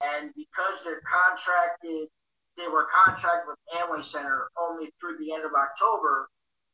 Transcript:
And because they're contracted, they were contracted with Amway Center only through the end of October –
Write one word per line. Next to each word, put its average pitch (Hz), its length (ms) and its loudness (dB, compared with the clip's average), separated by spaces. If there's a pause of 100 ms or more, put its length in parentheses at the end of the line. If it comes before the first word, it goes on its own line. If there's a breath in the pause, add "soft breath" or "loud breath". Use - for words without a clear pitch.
And 147 320 -4
because 190 520 -4
they're 156 160 -6
contracted, 180 1040 2 (480)
they 170 140 -6
were 156 180 2 (160)
contracted 170 460 2
with 165 320 -6
Amway 160 240 -4
Center 143 420 -4 (100)
only 170 320 -4 (120)
through 165 180 -8
the 156 140 -6
end 156 100 -6
of 156 80 -6
October – 151 760 2 (440)